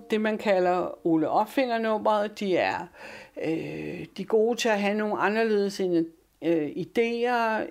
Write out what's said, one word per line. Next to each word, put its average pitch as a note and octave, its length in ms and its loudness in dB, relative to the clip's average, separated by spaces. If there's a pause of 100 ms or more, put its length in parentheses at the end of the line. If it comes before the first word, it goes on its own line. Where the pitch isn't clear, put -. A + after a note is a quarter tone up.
(100)
det, G#3+ 100 2
man G#3+ 180 0
kalder F3+ 680 2
Ole D#3+ 220 4
Opfinder-nummeret. G#3+ 1120 0
De F#3+ 160 0
er, A2+ 300 0 (580)
øh, D#3 640 -6 (100)
de G3 60 -6
er F#3 40 -12
gode A3+ 300 2
til A#3 120 0
at G#3 120 2
have G3+ 180 0
nogle G#3 200 -2
anderledes G3+ 600 0
ene-, E3+ 260 2 (360)
øh, D#3 260 0
idéer. A#3 1040 0